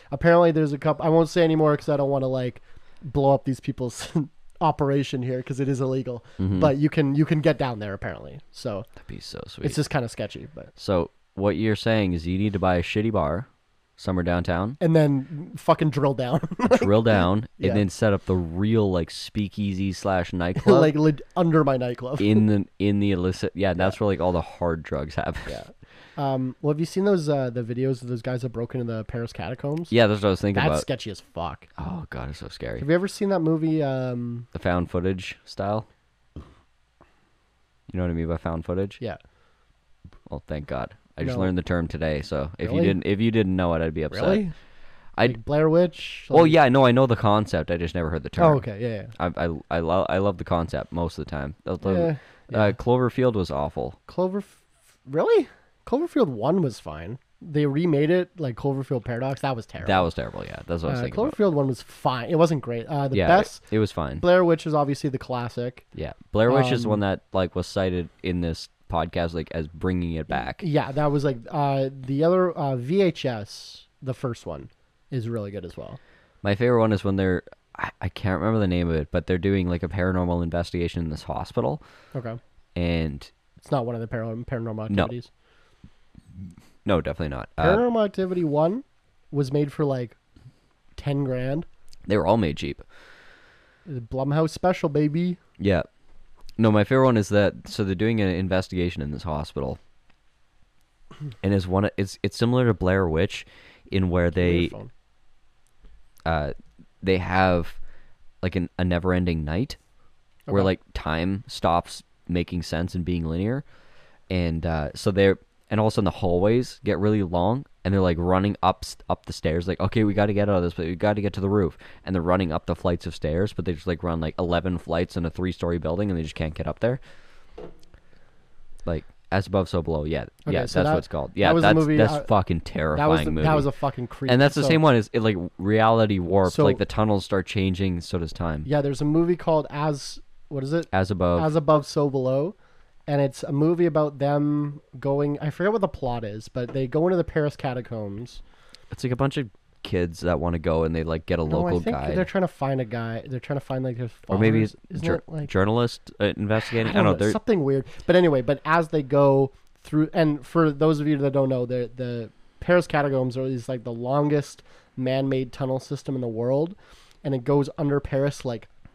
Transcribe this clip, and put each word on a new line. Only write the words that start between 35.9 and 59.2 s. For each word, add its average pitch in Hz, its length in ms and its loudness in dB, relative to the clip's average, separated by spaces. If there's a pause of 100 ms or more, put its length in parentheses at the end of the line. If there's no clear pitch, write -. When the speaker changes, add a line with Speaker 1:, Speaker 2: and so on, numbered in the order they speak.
Speaker 2:
You - 80 -16 (1500)
know 90 100 -2
what 87 80 0
I - 20 -2
mean 82 140 -2
by 82 100 -2
found 82 280 -6
footage? 95 360 -4
Speaker 1:
Yeah. 107 160 -8 (1120)
Speaker 2:
Well, 71 180 -12
thank 76 200 -8
God. 64 280 -8 (220)
I 78 60 -6
just - 140 -4
Speaker 1:
No. 95 60 -2
Speaker 2:
learned 92 140 0
the 90 60 -2
term 85 240 -2
today, 78 340 -4
so 71 360 -6
if 95 120 -4
you 135 80 -2
Speaker 1:
Really? 175 100 4
Speaker 2:
didn't, - 180 0
if 101 160 0
you 113 100 4
didn't 98 240 2
know 90 200 2
it, 80 60 0
I'd 80 120 -2
be 78 100 -4
upset. 92 200 -4
Speaker 1:
Really? 196 280 2 (640)
Speaker 2:
I 117 120 4
Speaker 1:
Like 113 180 -4
Blair 151 240 2
Witch? - 580 0
Speaker 2:
Well, 165 160 8
Speaker 1:
Like 160 80 8
Speaker 2:
yeah, 156 180 8
no, 131 160 8
I 120 60 8
know 131 140 6
the 120 100 4
concept. 101 540 2
I 87 80 0
just 82 160 -4
never 85 160 -2
heard 78 140 -4
the - 80 -10
term. - 220 2
Speaker 1:
Oh, 143 40 4
okay, 104 240 -6
yeah, 113 220 -6
yeah. 98 340 -4
Speaker 2:
I, - 80 -2
I, 82 320 -4
I - 20 0
love, 85 300 2
I 87 80 2
love 95 220 0
the 85 40 -8
concept 82 480 -2
most 82 280 -4
of 76 60 -8
the - 60 -16
time. 71 220 -6 (120)
The, - 120 -4
the, 196 140 -2
Speaker 1:
Yeah, 165 680 -2
Speaker 2:
uh, 107 80 6
Speaker 1:
yeah. 101 40 4
Speaker 2:
Cloverfield 123 640 2
was 90 180 -2
awful. 69 560 -6
Speaker 1:
Clover, 185 360 -4 (640)
really? 285 400 2 (360)
Cloverfield 277 440 0
one 139 340 0
was 127 160 -4
fine. 82 400 -12 (220)
They 147 240 -2
remade 151 440 2
it, 180 300 0
like, 127 160 -6
Cloverfield 135 480 -4
Paradox. 127 380 -6